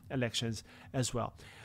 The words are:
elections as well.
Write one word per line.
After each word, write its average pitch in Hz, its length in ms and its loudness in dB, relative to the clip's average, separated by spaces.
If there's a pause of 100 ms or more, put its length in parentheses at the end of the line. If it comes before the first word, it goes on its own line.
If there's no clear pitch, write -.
(120)
elections 117 540 2 (280)
as 127 220 4
well. 110 200 2 (300)